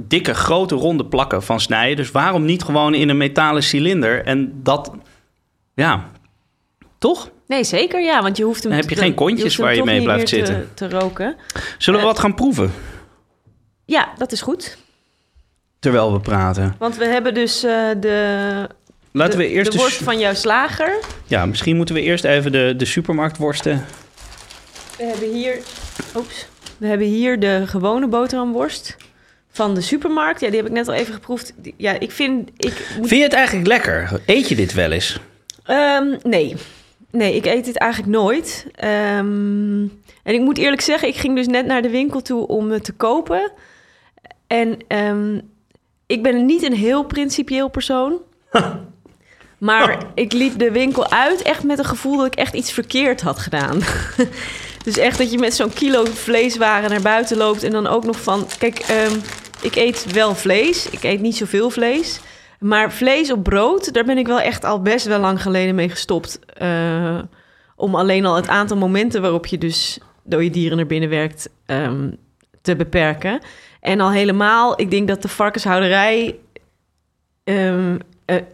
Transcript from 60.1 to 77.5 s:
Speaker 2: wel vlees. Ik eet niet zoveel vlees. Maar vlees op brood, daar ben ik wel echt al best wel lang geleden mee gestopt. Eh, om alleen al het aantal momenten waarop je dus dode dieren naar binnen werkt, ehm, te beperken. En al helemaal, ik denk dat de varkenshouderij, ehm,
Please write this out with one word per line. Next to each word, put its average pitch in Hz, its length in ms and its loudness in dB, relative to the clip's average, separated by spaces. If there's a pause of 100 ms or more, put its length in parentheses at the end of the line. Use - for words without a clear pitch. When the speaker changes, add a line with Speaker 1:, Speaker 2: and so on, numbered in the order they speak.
Speaker 2:
wel 208 220 2
vlees. 214 560 0
Ik - 120 -10
eet 196 180 -2
niet 226 160 -2
zoveel 214 340 0
vlees. 247 500 -2 (380)
Maar 214 340 2
vlees 269 400 2
op 208 100 0
brood, 240 520 2
daar 233 100 2
ben 262 140 2
ik 247 80 0
wel 240 140 2
echt - 240 -2
al 208 180 0
best 233 240 0
wel 208 120 2
lang 190 240 0
geleden 185 320 0
mee 175 140 2
gestopt. - 500 -4 (160)
Eh, 170 640 -2 (580)
om 190 180 -2
alleen 190 320 2
al 175 100 4
het 180 120 0
aantal 202 280 0
momenten 196 460 0
waarop 170 240 0
je 180 120 -4
dus - 400 -4 (260)
dode 170 260 0
dieren 165 260 0
naar 165 100 0
binnen 160 220 0
werkt, 156 400 -4 (180)
ehm, 139 440 -4 (520)
te 175 140 0
beperken. 160 640 0 (400)
En - 200 0
al 190 100 4
helemaal, 208 720 4
ik 190 100 -2
denk 202 180 2
dat 196 140 -2
de 208 60 -4
varkenshouderij, 202 1080 2 (1080)
ehm, 185 520 0 (280)